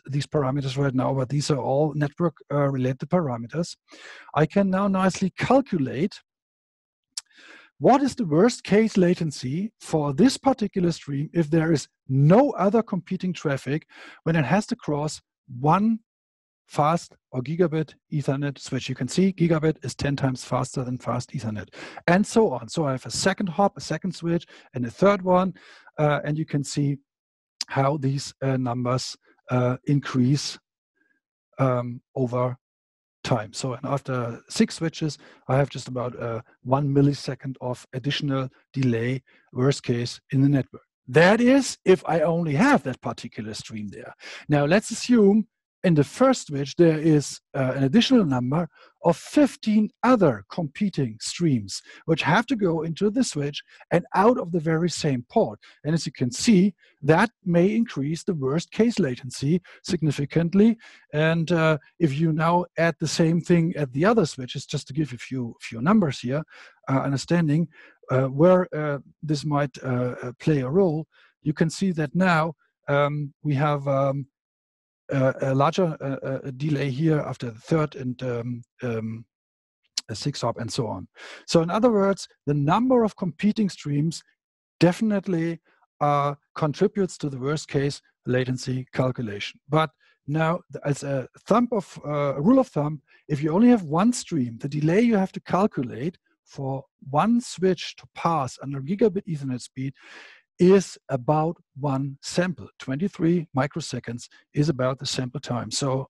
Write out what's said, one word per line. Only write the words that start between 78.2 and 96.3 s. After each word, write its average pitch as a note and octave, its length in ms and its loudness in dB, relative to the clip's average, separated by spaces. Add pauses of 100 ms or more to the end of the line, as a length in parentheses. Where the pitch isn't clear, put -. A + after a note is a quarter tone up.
um, A#2+ 400 -6 (220)
um, A2+ 400 -6 (840)
a A2+ 60 -8
six - 280 -6
hop A#2 160 -4
and A2+ 140 -8
so A#2+ 140 -4
on. F#2+ 220 -10 (400)
So E3 140 4
in E3+ 80 -4
other A3+ 200 2
words, G3 380 0 (180)
the D3 80 0
number A3 480 2
of G#3 140 -2
competing G#3 520 -2
streams D3+ 540 -4 (560)
definitely, F3 800 0 (400)
uh, C#3+ 360 0 (180)
contributes F#3 640 -2
to D3+ 100 -6
the C3+ 120 -8
worst C#3+ 260 -4
case C#3 340 -2 (260)
latency B2+ 640 -2
calculation. A#2+ 640 -4 (100)
But D#3 220 2 (380)
now, D#3+ 320 0 (120)
th-, C#3 120 -12
as D3 180 -2
a C#3 240 -4 (140)
thumb A#3 320 2
of, G3 340 -6
uh, C#3+ 340 -4
rule B3 200 4
of B3+ 80 -2
thumb, D3+ 340 -4 (240)
if C#3+ 160 -4
you D#3 100 0
only A3 160 6
have A#3+ 140 6
one E3+ 300 2
stream, A#2+ 460 -4
the D3 100 -8
delay D3+ 320 2
you A#3 160 2
have F#3+ 160 0
to - 80 -12
calculate D3 800 -4 (260)